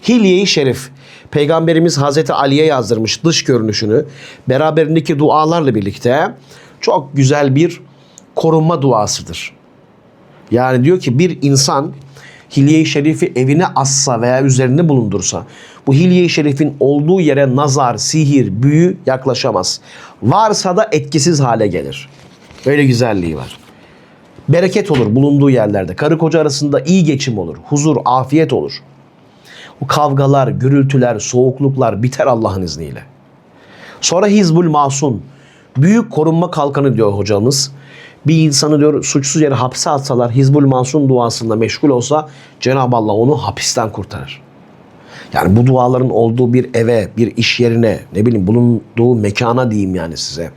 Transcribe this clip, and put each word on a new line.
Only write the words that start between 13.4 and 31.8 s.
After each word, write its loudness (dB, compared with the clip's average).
assa -2
veya 2
üzerinde 2
bulundursa, -2
bu 2
Hilye-i 4
Şerif'in -2
olduğu 2
yere 2
nazar, 0
sihir, 0
büyü 2
yaklaşamaz. -2
Varsa 0
da 0
etkisiz 0
hale 2
gelir. -8
Öyle 2
güzelliği 0
var. -14
Bereket 0
olur 0
bulunduğu 4
yerlerde. 0
Karı 0
koca 0
arasında 0
iyi 2
geçim -2
olur. -8
Huzur, 0
afiyet 0
olur. -4
O -8
kavgalar, 2
gürültüler, 0
soğukluklar 0